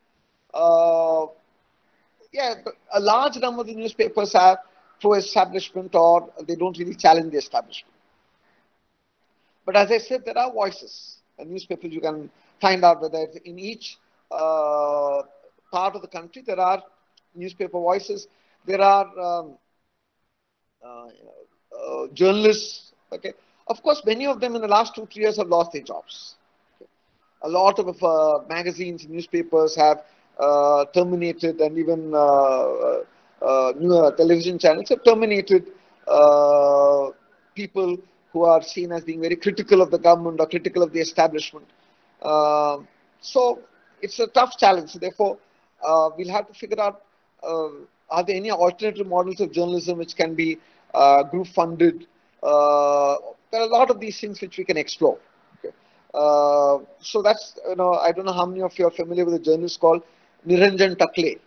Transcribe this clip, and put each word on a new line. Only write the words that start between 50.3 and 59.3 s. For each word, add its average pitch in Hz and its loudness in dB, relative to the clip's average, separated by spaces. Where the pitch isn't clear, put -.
be, 160 -4
uh, 139 6
group 175 -6
funded? 170 0
Uh, 143 2
there 226 -2
are 226 -2
a 226 -8
lot 254 4
of 226 -4
these 214 -12
things 208 -12
which 190 -14
we 185 -8
can 185 -4
explore. 147 0
Okay. - -16
Uh, 147 2
so - -4
that's, 214 -2
you 185 -6
know, 180 0
I 170 0
don't 190 -10
know 190 -4
how 180 -2
many 185 -8
of 185 -6
you 180 2
are 170 0
familiar 175 -4
with 170 -2